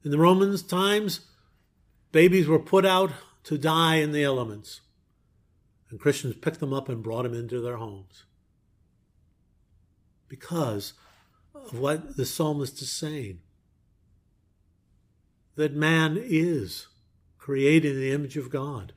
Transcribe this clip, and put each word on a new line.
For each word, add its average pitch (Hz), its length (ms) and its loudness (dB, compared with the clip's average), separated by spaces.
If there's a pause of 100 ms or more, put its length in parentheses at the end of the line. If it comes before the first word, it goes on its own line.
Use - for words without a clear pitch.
In 147 60 -4
the 147 80 2
Romans' 190 440 6
times, 196 580 -2 (920)
babies 175 340 6
were 156 120 4
put 190 260 4
out 190 260 4 (340)
to 156 120 -4
die 160 400 2
in 151 160 0
the 147 100 0
elements, 120 600 -4 (1040)
and 110 100 -18
Christians 139 380 -2
picked - 240 -6
them 135 140 -4
up 135 140 -4
and 113 140 -8
brought 113 200 -6
them 120 120 -6
into 120 260 -8
their 120 180 -6
homes 101 460 -16 (2000)
because 127 640 -6 (640)
of 247 240 -14
what 151 380 -4
the 131 100 -2
psalmist 147 560 -4
is - 100 -10
saying, 131 460 -10 (2250)
that 147 160 0
man 160 480 2
is 160 680 -2 (500)
created 139 560 2
in 135 60 -6
the 135 120 -2
image 143 240 -6
of 123 140 -8
God 135 460 -8